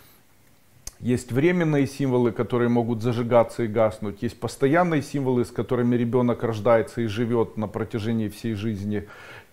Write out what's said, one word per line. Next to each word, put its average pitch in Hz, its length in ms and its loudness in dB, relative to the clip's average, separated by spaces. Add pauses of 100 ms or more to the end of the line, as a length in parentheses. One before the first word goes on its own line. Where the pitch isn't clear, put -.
(1000)
Есть 120 320 -2
временные 151 560 2
символы, 123 460 2
которые 120 340 0
могут 117 340 0
зажигаться 120 640 2
и 117 40 0
гаснуть. 107 540 -2
Есть 120 160 -4
постоянные 156 640 0
символы, 127 440 0
с - 40 -10
которыми 120 460 0
ребенок 120 480 0
рождается 113 560 2
и 117 80 0
живет 113 480 0
на 110 140 -4
протяжении 110 580 -4
всей 110 260 -6
жизни. 104 540 -4 (460)